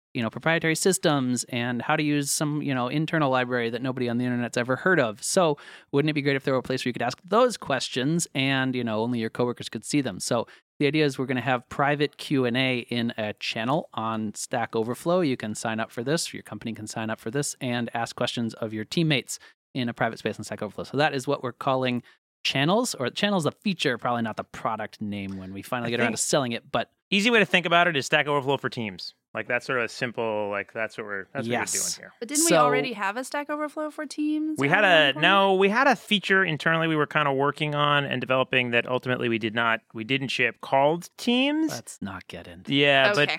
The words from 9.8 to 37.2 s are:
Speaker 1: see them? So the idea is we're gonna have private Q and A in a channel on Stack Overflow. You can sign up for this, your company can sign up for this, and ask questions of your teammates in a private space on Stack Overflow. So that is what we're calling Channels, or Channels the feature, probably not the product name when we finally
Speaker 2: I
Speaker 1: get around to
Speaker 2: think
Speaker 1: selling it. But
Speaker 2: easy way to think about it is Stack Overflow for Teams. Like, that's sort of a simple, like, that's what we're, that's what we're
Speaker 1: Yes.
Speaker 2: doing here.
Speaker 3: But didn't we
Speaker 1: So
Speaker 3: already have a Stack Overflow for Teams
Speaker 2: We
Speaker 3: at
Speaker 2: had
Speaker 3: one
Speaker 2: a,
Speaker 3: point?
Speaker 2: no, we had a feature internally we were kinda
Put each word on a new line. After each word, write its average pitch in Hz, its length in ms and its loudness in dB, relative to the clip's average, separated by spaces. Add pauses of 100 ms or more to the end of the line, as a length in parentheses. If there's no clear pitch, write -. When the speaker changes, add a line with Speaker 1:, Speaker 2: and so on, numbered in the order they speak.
Speaker 1:
see 147 160 0
them? 107 180 -4
So - 300 -2 (320)
the 143 80 4
idea 156 160 2
is 139 160 0
we're 131 60 -2
gonna 127 140 -2
have 123 280 -2
private 147 480 0
Q 131 300 0
and 120 100 0
A 131 220 2 (120)
in 120 260 -2
a 107 180 -4
channel 123 600 -4
on 110 400 -4
Stack - 400 -4
Overflow. 120 460 0
You 135 160 0
can 107 180 -8
sign 110 240 -4
up 110 140 -6
for 123 100 -6
this, 147 320 -2
your 98 80 -12
company 110 300 -8
can 110 160 -10
sign 110 220 -6
up 110 100 -6
for 117 100 -8
this, 143 300 -4
and 120 340 -2
ask 117 220 -4
questions 117 380 -2
of 110 200 -6
your 107 100 -6
teammates 156 540 0 (340)
in 123 160 -2
a 117 60 -6
private 117 240 -2
space 107 180 -4
on 110 60 -10
Stack - 200 -8
Overflow. 101 200 -8
So - 140 -8
that 143 180 2
is 135 140 -4
what 139 160 -2
we're 120 80 -6
calling 131 500 0 (400)
Channels, 180 540 2
or 123 140 -2
Channels 202 340 0
the 143 80 0
feature, 147 460 -2
probably 120 240 -2
not 110 140 -4
the - 60 -6
product - 580 -8
name 101 380 -6
when 95 160 -12
we 98 80 -10
finally 120 240 -6
Speaker 2:
I 117 40 -2
Speaker 1:
get 117 100 0
around 120 100 2
to 110 60 -4
Speaker 2:
think - 100 -2
Speaker 1:
selling 135 240 0
it. - 220 -8
But 117 180 -2 (200)
Speaker 2:
easy 202 200 4
way 233 80 6
to 196 80 6
think 180 200 2
about 175 200 6
it 170 100 0
is 131 100 0
Stack 151 200 2
Overflow 143 300 2
for 127 120 -4
Teams. 104 460 -6 (180)
Like, 110 140 -6
that's 123 180 -2
sort 131 140 -2
of 117 60 0
a 107 40 -4
simple, 110 640 -4
like, 101 220 -6
that's 110 260 -6
what 113 80 -10
we're, 98 260 -10
that's 131 140 -6
what 120 80 -2
we're 113 60 0
Speaker 1:
Yes. 98 120 -4 (220)
Speaker 2:
doing - 80 -12
here. - 160 -18
Speaker 3:
But 226 100 -10
didn't 302 180 2
we - 20 2
Speaker 1:
So - 80 6
Speaker 3:
already 151 380 4
have 202 220 -4
a 254 60 -4
Stack 285 260 -6
Overflow 302 440 -6
for 311 120 -10
Teams 302 540 -2
Speaker 2:
We - 100 2
Speaker 3:
at 160 60 4
Speaker 2:
had 208 80 4
Speaker 3:
one 185 100 6
Speaker 2:
a, 151 200 6
Speaker 3:
point? 147 100 -4
Speaker 2:
no, 196 320 4
we 196 140 4
had 240 180 2
a 269 80 6
feature 190 500 2
internally 165 440 0
we 160 80 2
were 147 100 2
kinda 147 260 2